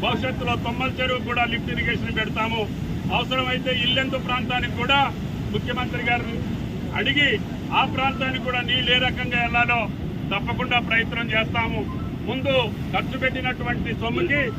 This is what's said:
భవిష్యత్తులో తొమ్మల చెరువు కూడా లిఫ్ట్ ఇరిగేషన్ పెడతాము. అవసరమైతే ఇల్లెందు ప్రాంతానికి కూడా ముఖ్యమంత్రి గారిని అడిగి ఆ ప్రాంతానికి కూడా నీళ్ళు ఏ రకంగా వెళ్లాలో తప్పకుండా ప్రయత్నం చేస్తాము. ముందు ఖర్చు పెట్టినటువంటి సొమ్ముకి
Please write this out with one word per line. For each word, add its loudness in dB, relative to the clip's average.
భవిష్యత్తులో 0
తొమ్మల -2
చెరువు 0
కూడా 2
లిఫ్ట్ -4
ఇరిగేషన్ -2
పెడతాము. -2
అవసరమైతే 0
ఇల్లెందు 2
ప్రాంతానికి 0
కూడా 6
ముఖ్యమంత్రి -2
గారిని 0
అడిగి 4
ఆ 6
ప్రాంతానికి 0
కూడా 0
నీళ్ళు 2
ఏ 6
రకంగా 0
వెళ్లాలో 4
తప్పకుండా 0
ప్రయత్నం 2
చేస్తాము. 0
ముందు 0
ఖర్చు 0
పెట్టినటువంటి -2
సొమ్ముకి 2